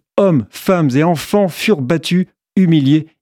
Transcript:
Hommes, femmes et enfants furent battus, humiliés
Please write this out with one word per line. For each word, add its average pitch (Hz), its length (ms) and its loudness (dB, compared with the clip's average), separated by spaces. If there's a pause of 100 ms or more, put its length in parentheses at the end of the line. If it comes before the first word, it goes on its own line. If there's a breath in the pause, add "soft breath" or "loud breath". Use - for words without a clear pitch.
(180)
Hommes, 170 320 2
femmes 175 440 -2
et 139 100 2
enfants 175 440 0
furent 170 340 -2
battus, 170 440 -2 (320)
humiliés 156 500 2 (140)